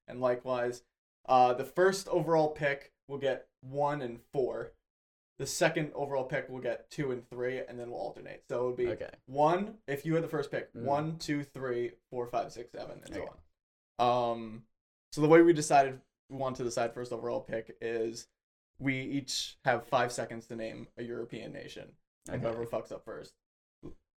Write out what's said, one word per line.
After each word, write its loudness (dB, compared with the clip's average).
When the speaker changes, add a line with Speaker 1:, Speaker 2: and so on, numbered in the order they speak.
Speaker 1:
And -10
likewise, 0
uh, 8
the -2
first 2
overall 4
pick -2
will -8
get 0
one -2
and -8
four. -2
The -6
second 2
overall -2
pick -4
will -10
get -4
two -4
and -6
three, -4
and -10
then -10
we'll -10
alternate. -10
So -4
it'll 0
be 0
Speaker 2:
Okay. -6
Speaker 1:
one, 2
if -4
you 0
had 2
the -4
first -4
pick, -6
Speaker 2:
Mm. -10
Speaker 1:
one, 0
two, -2
three, -4
four, -6
five, -4
six, -14
seven, -12
and -12
so -6
Speaker 2:
Okay. -10
Speaker 1:
on. 4
Um, -8
so -4
the 6
way 12
we 10
decided, 4
we -12
want -4
to -4
decide -2
first -8
overall -4
pick -8
is -4
we -2
each -6
have 0
five 2
seconds -8
to -10
name -10
a -10
European -10
nation. -16
And -6
Speaker 2:
Okay. -2
Speaker 1:
whoever -6
fucks -6
up -12
first -14
l-, -16